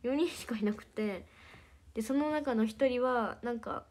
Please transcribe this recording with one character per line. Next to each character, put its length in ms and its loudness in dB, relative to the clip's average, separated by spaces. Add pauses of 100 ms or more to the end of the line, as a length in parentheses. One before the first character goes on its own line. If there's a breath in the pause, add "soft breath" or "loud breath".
四 140 0
人 140 4
し 160 -12
か 100 -4
い 80 -4
な 100 4
く 120 -14
て、 400 -4 (680 loud breath)
で、 80 -4
そ 120 -2
の 160 2
中 260 0
の 100 4
一 220 2
人 140 0
は、 400 0
な 120 -4
ん 60 -6
か、 320 -8